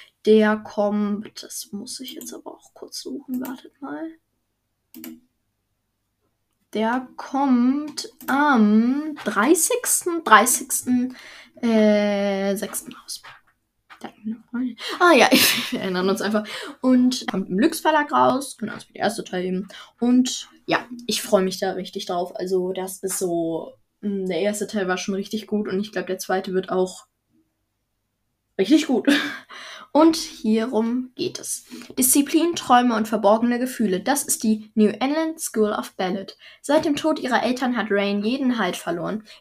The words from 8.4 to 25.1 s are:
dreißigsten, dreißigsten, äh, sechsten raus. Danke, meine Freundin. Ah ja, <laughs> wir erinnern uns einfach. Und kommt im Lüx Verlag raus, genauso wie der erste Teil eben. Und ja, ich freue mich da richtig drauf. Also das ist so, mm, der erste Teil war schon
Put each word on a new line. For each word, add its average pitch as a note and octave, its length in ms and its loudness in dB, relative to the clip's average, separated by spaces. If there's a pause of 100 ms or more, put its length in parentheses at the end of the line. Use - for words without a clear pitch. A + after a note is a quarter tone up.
dreißigsten, E4+ 1000 0
dreißigsten, B3 920 2 (460)
äh, G#3 920 2
sechsten - 380 -8
raus. - 280 -16 (800)
Danke, - 240 -16
meine A3 280 -8
Freundin. B3 260 -4 (220)
Ah F4 140 6
ja, A#3 180 8
<laughs> - 400 2
wir B3 80 -4
erinnern F#3 300 -2
uns F#3+ 120 0
einfach. G#3+ 240 0 (360)
Und B3+ 500 4
kommt F#3+ 180 -4
im F3+ 80 -2
Lüx D#4+ 220 2
Verlag D4 320 0
raus, B3+ 460 0
genauso - 320 -10
wie - 40 -20
der - 100 -6
erste G#3 200 -2
Teil F3+ 220 -6
eben. F#3 220 -4 (320)
Und B3+ 500 2 (160)
ja, - 200 -2 (220)
ich - 140 -4
freue F#3+ 220 2
mich F#3 160 -4
da F#3+ 120 -2
richtig F#3 340 -10
drauf. F3+ 300 -4
Also F#3 380 -2
das F#3+ 280 -8
ist F#3+ 160 -6
so, E3+ 560 -4 (280)
mm, G3 240 -4
der F3 160 -2
erste G#3 260 -2
Teil G3 200 -4
war F#3 100 0
schon G3 180 -4